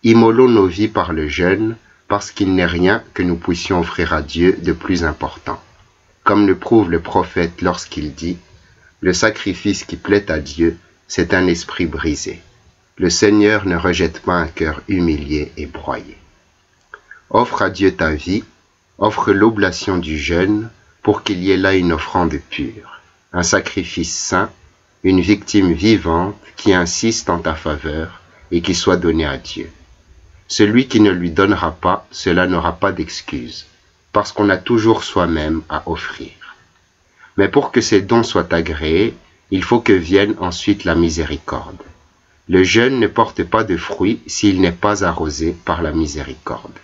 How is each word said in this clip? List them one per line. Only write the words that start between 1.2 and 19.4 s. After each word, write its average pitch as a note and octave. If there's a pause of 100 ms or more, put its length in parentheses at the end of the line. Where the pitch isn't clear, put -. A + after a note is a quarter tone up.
jeûne, G2 (320)
parce -
qu'il F#2+
n'est F2+
rien F#2 (100)
que -
nous F2
puissions F2
offrir E2
à D#2
Dieu E2
de E2+
plus E2+
important. - (600)
Comme G2+
le F#2
prouve G#2
le E2+
prophète F2
lorsqu'il D2+
dit, « F2+ (640)
Le F2+
sacrifice G2+
qui -
plaît G2+
à D2+
Dieu, E2 (300)
c'est F2
un F#2
esprit F2
brisé. D#2 (560)
Le F2+
Seigneur G#2
ne F2+
rejette E2+
pas F2+
un E2
cœur D#2
humilié D2+
et D2
broyé. » - (1120)
Offre A#2+
à F#2+
Dieu F#2
ta D#2+
vie, F2 (560)
offre G#2+
l'oblation G2+